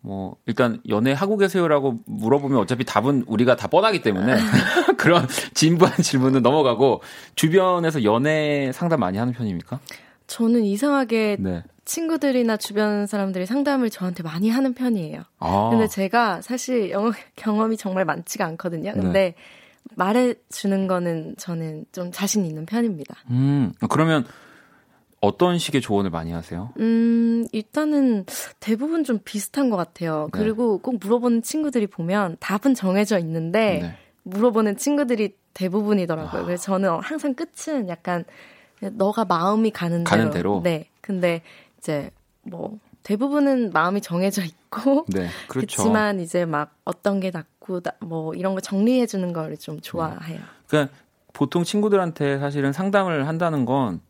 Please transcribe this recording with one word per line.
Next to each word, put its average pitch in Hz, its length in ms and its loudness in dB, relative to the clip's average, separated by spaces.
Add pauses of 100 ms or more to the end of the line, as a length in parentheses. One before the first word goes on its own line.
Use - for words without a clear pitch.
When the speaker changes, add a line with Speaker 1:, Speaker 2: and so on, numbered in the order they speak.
Speaker 1:
뭐, 95 300 -8 (100)
일단 117 440 0
"연애하고 135 480 2
계세요?"라고 160 680 2
물어보면 127 540 2
어차피 123 240 0
답은 123 420 2
우리가 120 300 4
다 113 140 -8
뻔하기 190 320 4
때문에 98 340 2
<laughs> 220 640 2
그런 170 280 4 (280)
진부한 165 420 4
질문은 131 460 4
넘어가고, 127 600 4 (340)
주변에서 165 680 2
연애 143 680 2
상담 165 260 0
많이 95 180 0
하는 120 140 -2
편입니까? 113 480 -6 (480)
Speaker 2:
저는 226 380 2
이상하게 220 760 0
Speaker 1:
네. 185 240 -4 (220)
Speaker 2:
친구들이나 269 720 0
주변 208 500 -2
사람들이 196 380 -2
상담을 269 440 0
저한테 180 340 -6
많이 165 260 -2
하는 254 240 0
편이에요. 196 480 -4 (180)
Speaker 1:
아. 196 320 2
Speaker 2:
근데 226 160 4
제가 196 540 0
사실 240 500 -2
영어 214 200 0 (260)
경험이 220 400 0
정말 185 260 -2
많지가 170 420 -4
않거든요. 165 480 -6
Speaker 1:
네. 202 80 -2
Speaker 2:
근데 185 340 2 (600)
말해주는 196 920 0
거는 170 500 -2
저는 160 540 -8
좀 180 200 -10
자신 196 340 -2
있는 156 200 -8
편입니다. 202 500 -4 (140)
Speaker 1:
음, 131 420 2 (180)
그러면 151 360 2 (960)
어떤 175 380 4
식의 147 240 0
조언을 101 280 0
많이 82 220 -6
하세요? 85 480 -8
Speaker 2:
음, 233 760 2
일단은 262 720 0 (340)
대부분 294 440 -2
좀 233 200 0
비슷한 254 460 -2
것 214 80 0
같아요. 160 560 -4
Speaker 1:
네. 190 60 -4
Speaker 2:
그리고 214 400 0
꼭 247 200 -4
물어보는 233 440 2
친구들이 269 440 -2
보면 180 520 -2
답은 226 360 0
정해져 202 440 0
있는데 165 600 0
Speaker 1:
네. 170 160 -8 (260)
Speaker 2:
물어보는 208 540 2
친구들이 247 580 0 (180)
대부분이더라고요. 185 880 -2
Speaker 1:
아. 175 40 -4
Speaker 2:
그래서 175 180 -4
저는 190 380 0
항상 285 340 -4
끝은 294 540 -6
약간 175 360 -4 (560)
"너가 208 440 -2
마음이 196 460 2
가는 170 320 -2
Speaker 1:
가는 - 280 4
Speaker 2:
대로." - 20 -4
Speaker 1:
대로? 175 300 0
Speaker 2:
네. 165 260 -2 (100)
근데 175 420 -2 (360)
이제 147 320 -6 (320)
뭐 185 360 -12 (260)
대부분은 262 680 0
마음이 175 300 2
정해져 196 420 -2
있고 269 640 0
Speaker 1:
네, 92 180 -2 (200)
그렇죠. - 360 -4
Speaker 2:
그치만 214 380 2
이제 175 240 -2
막 151 280 -4 (120)
어떤 196 360 -2
게 185 100 -2
낫고 175 500 -10
나-, 175 100 -6 (100)
뭐 165 320 -8
이런 185 220 -2
거 190 60 -6
정리해 233 440 2
주는 185 260 -4
거를 156 260 -6
좀 - 180 -12
Speaker 1:
네. 160 60 -14
Speaker 2:
좋아해요. 160 580 -8 (280)
Speaker 1:
그러니까 143 260 0 (400)
보통 147 300 0
친구들한테 175 760 0
사실은 143 340 -2
상담을 185 540 0
한다는 160 380 0
건 120 340 0 (100)